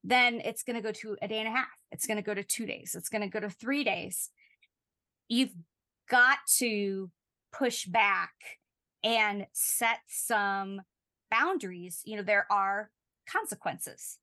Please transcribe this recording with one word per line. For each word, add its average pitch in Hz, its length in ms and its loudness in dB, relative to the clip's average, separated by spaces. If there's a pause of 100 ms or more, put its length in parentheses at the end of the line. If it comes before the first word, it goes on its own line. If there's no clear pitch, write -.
then 240 400 4
it's - 200 -6
gonna 233 180 -4
go 220 100 -4
to 214 300 -8
a 202 60 -4
day 220 120 -4
and 220 80 -4
a 220 40 -2
half. 247 160 -2 (240)
It's - 140 -6
gonna 208 160 -2
go 208 120 -4
to 202 100 -4
two - 220 -4
days. - 300 -8
It's 185 140 -8
gonna 208 200 -2
go 214 100 -4
to 214 100 -4
three 269 340 -2
days. 185 460 -2 (1000)
You've 254 260 2 (540)
got 254 280 8 (200)
to 196 520 0 (420)
push 240 340 -2
back 196 480 2 (680)
and 214 500 2
set - 540 0
some 196 760 0 (500)
boundaries. 196 760 0
You 214 120 -8
know, 208 60 -4
there 202 280 4
are 202 400 0 (380)
consequences. - 920 -6